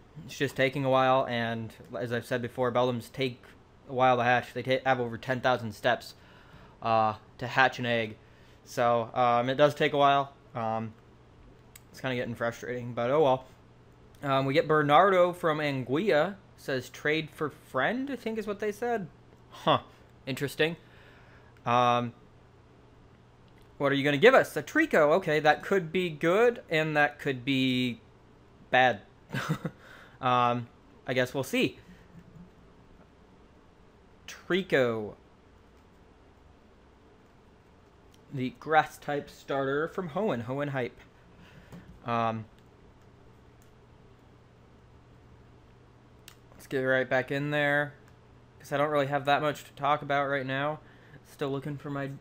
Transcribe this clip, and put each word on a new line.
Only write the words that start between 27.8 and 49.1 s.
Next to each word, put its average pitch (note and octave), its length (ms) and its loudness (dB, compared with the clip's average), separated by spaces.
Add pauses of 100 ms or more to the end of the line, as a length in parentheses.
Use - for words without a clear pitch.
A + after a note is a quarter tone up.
bad. C3 320 4 (320)
<laughs> - 80 -6 (800)
Um, B2 480 0 (360)
I C3 80 -4
guess B2+ 200 0
we'll C#3 100 -2
see. D#3+ 340 -2 (2500)
Trico. B2+ 880 -2 (3250)
The B2+ 260 -6
grass-type D3 680 -2
starter C#3 600 -4
from F#3 200 -8
Hoenn. C#3+ 360 -2
Hoenn C#3 240 -4
hype. C3+ 280 -4 (1080)
Um, A2+ 420 -4 (4000)
let's - 140 -20
get C#3 140 -4
right C3 280 0
back C3 240 -2
in C#3+ 200 -4
there, D3 420 0 (640)
'cause - 120 -14
I C#3+ 60 -2
don't D3 120 2
really C#3+ 160 2
have C#3 200 -2